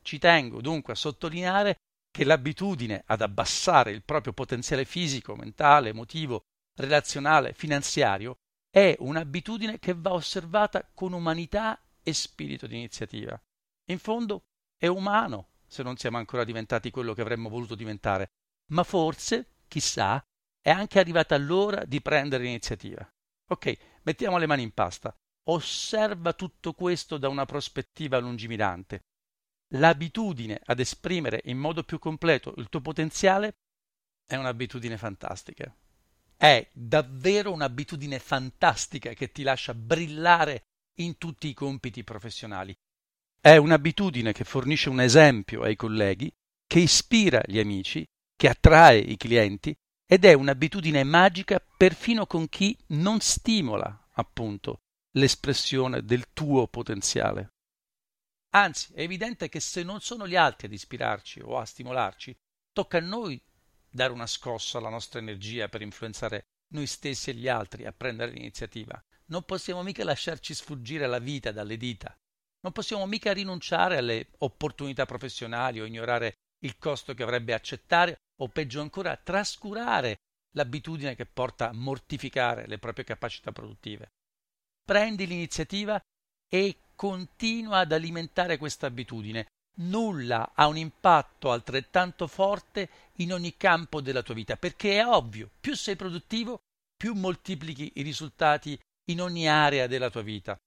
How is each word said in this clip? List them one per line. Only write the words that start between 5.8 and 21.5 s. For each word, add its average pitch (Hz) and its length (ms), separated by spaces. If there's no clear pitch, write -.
emotivo, 120 520
relazionale, 143 760
finanziario, 127 840
è 190 300
un'abitudine 170 800
che 180 140
va 175 200
osservata 185 800
con 185 200
umanità 170 680
e 160 100
spirito 139 540
di 117 80
iniziativa. 113 680
In 180 120
fondo 220 440
è 170 100
umano 190 600
se - 160
non 123 140
siamo 117 200
ancora 120 260
diventati 113 460
quello 117 240
che 117 80
avremmo 113 280
voluto 113 260
diventare, 104 520
ma 175 120
forse, 180 720
chissà, - 560
è 143 80
anche 190 300
arrivata 165 380
l'ora 190 480